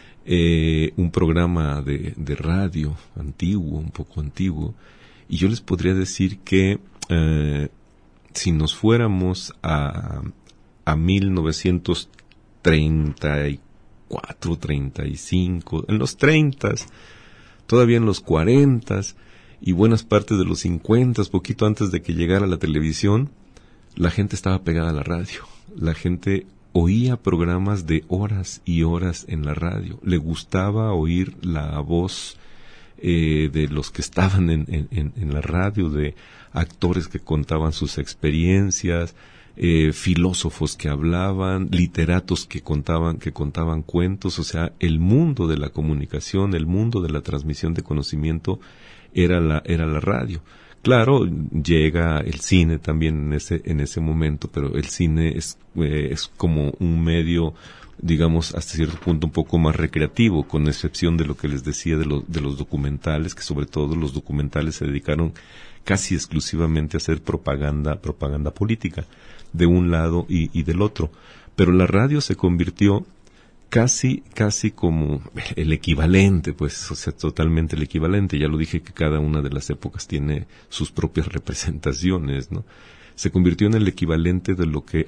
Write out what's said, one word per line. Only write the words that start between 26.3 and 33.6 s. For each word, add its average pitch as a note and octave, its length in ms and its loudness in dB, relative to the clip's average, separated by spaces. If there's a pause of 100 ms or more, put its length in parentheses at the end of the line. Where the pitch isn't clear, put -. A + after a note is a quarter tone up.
oía A2+ 460 4
programas F2+ 680 0
de D#2 220 0
horas G2 560 -4
y E2 200 0
horas E2+ 440 -2
en D2+ 180 -4
la D2 80 -4
radio. E2+ 480 -4
Le F2+ 140 0
gustaba F#2+ 800 -2
oír E2+ 480 0
la D2+ 400 -4
voz, E2+ 560 -2 (640)
eh, D#2 520 2
de D2+ 160 0